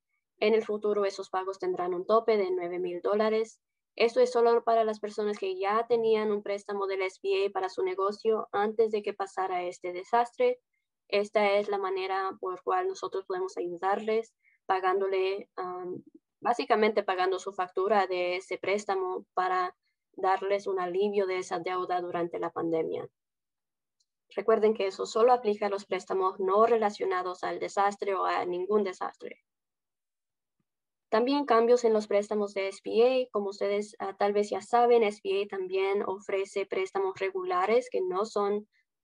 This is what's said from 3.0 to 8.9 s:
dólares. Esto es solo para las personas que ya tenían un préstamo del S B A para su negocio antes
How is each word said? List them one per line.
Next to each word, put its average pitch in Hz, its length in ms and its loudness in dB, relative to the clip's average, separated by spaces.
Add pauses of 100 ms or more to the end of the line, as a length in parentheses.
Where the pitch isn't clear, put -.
dólares. 220 580 0 (360)
Esto 233 260 2
es 247 100 4
solo 233 320 4
para 226 200 4
las 214 160 -2
personas 208 400 -4
que 190 180 -4
ya 208 300 0
tenían 220 440 2
un 208 120 -2
préstamo 202 420 -4
del 190 160 -4
S 190 220 -6
B 196 240 0
A - 20 0
para 185 180 -4
su 185 140 -6
negocio 196 720 -2
antes 214 400 0